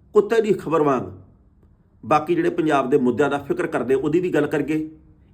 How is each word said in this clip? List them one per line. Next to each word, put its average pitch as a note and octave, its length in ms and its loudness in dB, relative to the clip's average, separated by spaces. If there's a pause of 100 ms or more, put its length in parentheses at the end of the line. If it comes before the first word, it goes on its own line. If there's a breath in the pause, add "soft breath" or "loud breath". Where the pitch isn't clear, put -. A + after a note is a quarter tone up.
(160)
ਕੁੱਤੇ G#3+ 260 4
ਦੀ G#3 140 2
ਖਬਰ D#3 260 0
ਵਾਂਗ B2+ 280 0 (920)
ਬਾਕੀ D#3 320 0
ਜਿਹੜੇ E3+ 160 0
ਪੰਜਾਬ D3 380 0
ਦੇ C#3+ 100 4
ਮੁੱਦਿਆਂ B2 300 2
ਦਾ C#3+ 100 -2
ਫਿਕਰ F3 280 -4
ਕਰਦੇ B2 260 -2
ਉਹਦੀ D3+ 260 0
ਵੀ F3+ 140 -2
ਗੱਲ D3 140 2
ਕਰੀਏ। D3+ 420 -2 (440)